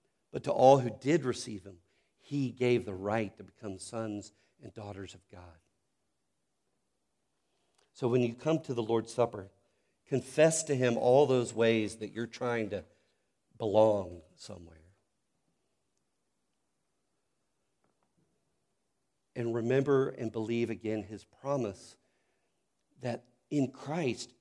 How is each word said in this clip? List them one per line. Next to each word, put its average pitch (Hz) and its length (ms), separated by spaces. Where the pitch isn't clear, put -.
But - 140
to - 80
all 135 260
who 123 120
did 143 240
receive 113 400
him, 95 140
he 139 320
gave 120 340
the 101 100
right 101 440
to 98 60
become 98 340
sons 107 540
and 104 120
daughters 101 400
of 90 60
God. 92 80
So 135 140
when 123 120
you 117 140
come 156 300
to 131 100
the 117 80
Lord's 113 320
Supper, 107 340
confess 156 580
to 143 100
him 123 240
all 123 260
those 123 300
ways 113 420
that 107 160
you're 117 140
trying 117 440
to 95 140
belong 101 640
somewhere. 85 420
And 117 200
remember 131 560
and 117 200
believe 117 380
again 107 340
his 98 220
promise 131 560
that 120 240
in 135 220
Christ 143 720